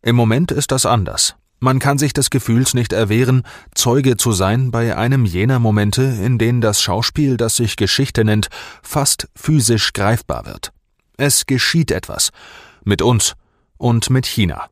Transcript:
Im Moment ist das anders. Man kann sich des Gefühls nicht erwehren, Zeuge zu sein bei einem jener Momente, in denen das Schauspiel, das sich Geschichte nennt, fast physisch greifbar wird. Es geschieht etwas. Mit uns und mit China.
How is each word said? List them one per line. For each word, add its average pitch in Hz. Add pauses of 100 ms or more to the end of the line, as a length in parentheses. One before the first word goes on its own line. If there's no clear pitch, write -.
Im 120
Moment 120
ist -
das -
anders. 98 (240)
Man 131
kann 143
sich 147
des 139
Gefühls 127
nicht 120
erwehren, 117 (340)
Zeuge 127
zu 117
sein 110
bei 117
einem 123
jener 107
Momente, 104
in 123
denen 117
das 107
Schauspiel, 123
das 113
sich 117
Geschichte 117
nennt, 107 (340)
fast -
physisch 120
greifbar 98
wird. - (480)
Es 139
geschieht 135
etwas. - (520)
Mit 101
uns 117 (420)
und 117
mit 127
China. -